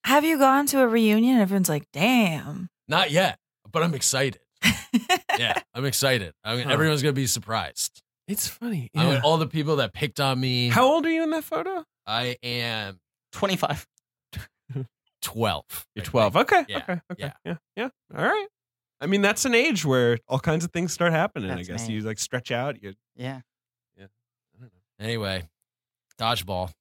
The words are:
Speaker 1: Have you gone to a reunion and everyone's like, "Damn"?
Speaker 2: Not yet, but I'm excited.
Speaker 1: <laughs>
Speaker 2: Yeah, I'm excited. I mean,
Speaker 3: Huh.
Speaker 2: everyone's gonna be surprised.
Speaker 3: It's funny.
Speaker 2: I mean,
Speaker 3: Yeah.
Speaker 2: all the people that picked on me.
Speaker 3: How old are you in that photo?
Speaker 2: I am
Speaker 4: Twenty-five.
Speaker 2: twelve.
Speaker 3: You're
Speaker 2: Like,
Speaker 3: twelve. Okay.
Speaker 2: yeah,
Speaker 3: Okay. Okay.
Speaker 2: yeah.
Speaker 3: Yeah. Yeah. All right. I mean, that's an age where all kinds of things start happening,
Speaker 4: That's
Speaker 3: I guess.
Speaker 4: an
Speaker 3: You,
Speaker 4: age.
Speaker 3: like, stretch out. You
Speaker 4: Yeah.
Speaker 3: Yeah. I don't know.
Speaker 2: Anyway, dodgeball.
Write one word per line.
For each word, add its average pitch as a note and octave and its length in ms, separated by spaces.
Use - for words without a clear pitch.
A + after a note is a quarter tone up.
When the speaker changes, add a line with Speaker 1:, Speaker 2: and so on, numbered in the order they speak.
Speaker 1:
Have C#4+ 220
you D#4+ 120
gone C4+ 300
to C4+ 140
a B3+ 60
reunion A3+ 480
and A#3 60
everyone's F#3+ 280
like, D3+ 240
"Damn"? F3 760
Speaker 2:
Not E3 220
yet, E3 280
but D#3+ 120
I'm E3+ 120
excited. C3 460
Speaker 1:
<laughs> - 80
Speaker 2:
Yeah, - 200
I'm C3 120
excited. B2 480
I A2+ 120
mean, B2 120
Speaker 3:
Huh. C3 60
Speaker 2:
everyone's D3+ 280
gonna C#3+ 120
be C3 140
surprised. G#2 760
Speaker 3:
It's G#3 200
funny. G3 480
Speaker 2:
I D#3 80
mean, E3+ 120
Speaker 3:
Yeah. C3 80
Speaker 2:
all D#3 140
the D#3 100
people D3+ 300
that A#2 160
picked - 260
on C3+ 200
me. B2 300
Speaker 3:
How A3+ 160
old D4+ 200
are E4 60
you E4 120
in D#4 80
that D#4+ 140
photo? E4+ 380
Speaker 2:
I A#2+ 380
am A#2 560
Speaker 4:
Twenty-five. F3+ 540
Speaker 2:
twelve. G#2 440
Speaker 3:
You're G#2 80
Speaker 2:
Like, - 60
Speaker 3:
twelve. A2 280
Okay. D#4+ 300
Speaker 2:
yeah, G#3 100
Speaker 3:
Okay. - 160
Okay. E3+ 80
Speaker 2:
yeah. D3 140
Speaker 3:
Yeah. E3+ 100
Yeah. A#3+ 140
All D3 60
right. G4 240
I - 60
mean, C4 140
that's G3+ 240
an B3+ 100
age A#3 300
where B2 320
all C3 120
kinds E3 260
of F3 60
things F3 220
start E3+ 180
happening, D#3+ 380
Speaker 4:
That's F2+ 200
Speaker 3:
I - 20
guess. A2+ 140
Speaker 4:
an A#2 60
Speaker 3:
You, G#2+ 80
Speaker 4:
age. G#2+ 60
Speaker 3:
like, A2 140
stretch - 320
out. B2 300
You G2 120
Speaker 4:
Yeah. C3 260
Speaker 3:
Yeah. G2 80
I A2 40
don't B2 120
know. - 320
Speaker 2:
Anyway, G2 420
dodgeball. F#2 600